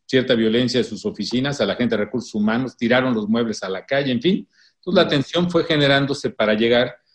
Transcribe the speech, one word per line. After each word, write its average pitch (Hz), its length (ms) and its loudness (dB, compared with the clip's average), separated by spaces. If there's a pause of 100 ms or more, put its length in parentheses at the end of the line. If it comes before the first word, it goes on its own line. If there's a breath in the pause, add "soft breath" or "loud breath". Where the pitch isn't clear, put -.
cierta 127 280 2
violencia 117 460 2
de 107 40 2
sus 101 200 -10
oficinas, 120 560 -4
a 107 60 0
la 98 100 -2
gente 117 200 0
de 104 80 0
recursos 110 300 -6
humanos, 110 440 -2
tiraron 127 360 2
los 104 140 -2
muebles 113 340 0
a 95 60 -6
la 95 160 -6
calle, 135 260 -2
en 120 120 -2
fin. 185 260 0 (280 soft breath)
Entonces, 180 280 2
la - 20 -2
tensión 165 440 0
fue 170 140 2
generándose 139 640 0
para 107 240 0
llegar 117 420 2 (180)